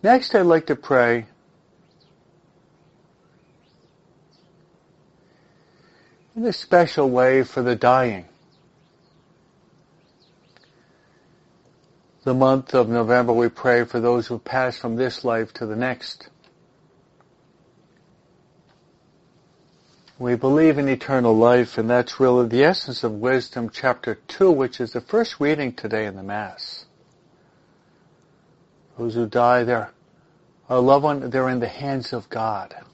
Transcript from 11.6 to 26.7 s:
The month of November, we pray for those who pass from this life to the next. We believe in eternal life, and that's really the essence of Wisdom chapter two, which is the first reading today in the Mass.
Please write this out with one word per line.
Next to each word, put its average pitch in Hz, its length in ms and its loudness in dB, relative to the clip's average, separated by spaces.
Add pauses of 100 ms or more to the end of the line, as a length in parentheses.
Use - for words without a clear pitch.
The 131 120 -2
month 131 400 2
of 120 120 4
November, 117 460 2
we 117 160 2
pray 120 340 0
for 120 160 -4
those 120 280 0
who 120 100 -8
pass 127 400 -6
from 117 180 -8
this 123 280 -4
life 113 300 -2
to - 120 -10
the 107 100 -8
next. - 540 -8 (4000)
We 123 160 0
believe 143 420 4
in 143 100 -2
eternal 131 480 2
life, 120 440 4
and 113 100 -2
that's 123 300 -2
really 123 280 4
the 120 160 2
essence 151 400 -2
of 113 100 -4
Wisdom 117 600 -4
chapter 123 540 -4
two, 190 240 2
which 135 280 -2
is 120 140 -6
the 120 80 -6
first - 380 -4
reading 143 340 -2
today 107 320 -6
in 98 100 -10
the 95 60 -14
Mass. 101 640 -12 (2000)